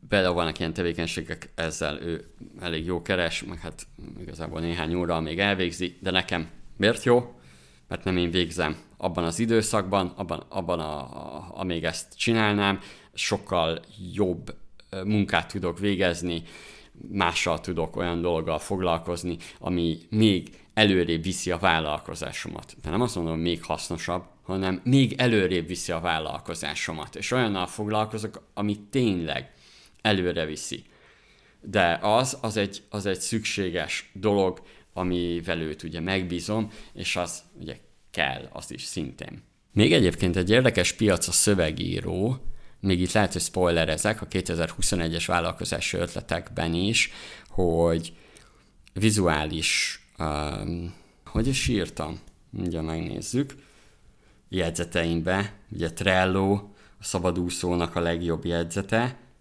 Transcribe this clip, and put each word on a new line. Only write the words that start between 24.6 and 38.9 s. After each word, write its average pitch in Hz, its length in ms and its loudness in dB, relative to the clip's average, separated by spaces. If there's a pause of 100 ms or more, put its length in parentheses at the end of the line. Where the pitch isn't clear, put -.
még 127 340 4
előrébb 95 500 2
viszi 90 240 -6
a 82 80 -2
vállalkozásomat. 80 1160 -4
És - 160 -6
olyannal 104 360 0
foglalkozok, 107 840 -4
ami 104 260 -2 (100)
tényleg 85 640 0 (500)
előre 87 440 2
viszi. - 380 -8 (760)
De 92 400 4
az, 113 400 4
az 110 160 -2
egy, 101 320 -2
az 101 160 -4
egy 95 140 -2
szükséges 90 920 -2
dolog, 95 480 2 (320)
amivel 87 640 0
őt 78 240 -6
ugye 82 160 -8
megbízom, 95 720 -2 (220)
és - 220 -4
az 87 280 -6 (160)
ugye 78 180 -10 (340)
kell, 64 400 -2
az - 200 -12
is - 120 -12
szintén. - 600 -8 (300)